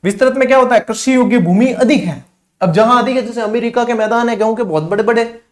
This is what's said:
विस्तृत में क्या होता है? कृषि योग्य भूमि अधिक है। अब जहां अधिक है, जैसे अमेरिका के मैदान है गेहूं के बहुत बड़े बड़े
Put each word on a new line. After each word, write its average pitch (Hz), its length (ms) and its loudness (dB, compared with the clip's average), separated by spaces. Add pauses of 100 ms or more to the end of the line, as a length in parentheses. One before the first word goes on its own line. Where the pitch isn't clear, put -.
विस्तृत 254 300 0
में 262 140 0
क्या 262 100 4
होता 247 180 4
है? 214 60 4
कृषि 240 340 -2
योग्य 240 220 2
भूमि 190 300 2
अधिक 254 360 0
है। 147 220 -8 (360)
अब 180 120 0
जहां 233 300 2
अधिक 254 120 -2
है, 247 100 -2
जैसे 233 160 -8
अमेरिका 233 420 -2
के 233 100 -2
मैदान 226 360 0
है 233 60 -4
गेहूं 220 200 -2
के 233 80 -4
बहुत 156 200 -2
बड़े 202 200 -2
बड़े 226 200 0 (280)